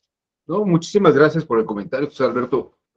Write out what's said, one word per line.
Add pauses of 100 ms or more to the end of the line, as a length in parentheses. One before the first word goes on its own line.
(460)
No,
muchísimas
gracias
por
el
comentario,
José
Alberto. (200)